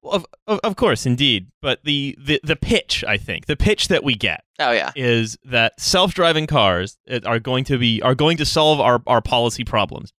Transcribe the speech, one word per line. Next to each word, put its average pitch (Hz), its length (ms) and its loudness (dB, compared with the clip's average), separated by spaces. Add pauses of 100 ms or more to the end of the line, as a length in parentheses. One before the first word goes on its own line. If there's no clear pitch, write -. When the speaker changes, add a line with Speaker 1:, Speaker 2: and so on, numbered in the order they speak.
Speaker 1:
Well, - 120 -6
of, 175 120 -4 (220)
of, 208 160 0
of 202 100 -2
course, 151 320 0
indeed. 123 400 0 (140)
But 135 240 -4
the, 143 360 -4
the, 139 220 -2
the 156 140 -2
pitch, - 500 -2
I 104 100 0
think, - 300 -8
the 147 100 -2
pitch - 320 0
that 175 140 2
we 131 140 -2
get 90 260 -4 (160)
Speaker 2:
Oh, 131 140 0
yeah. 80 240 0
Speaker 1:
is 117 480 0
that 117 360 -2
self-driving 170 680 0
cars, 98 500 2 (100)
uh, 123 160 -4
are 113 140 -2
going 127 280 -2
to 135 120 0
be, 117 240 0
are 127 140 2
going 160 220 2
to - 60 -2
solve 156 360 2
our, 120 260 4
our 120 160 4
policy 120 420 0
problems - 540 -4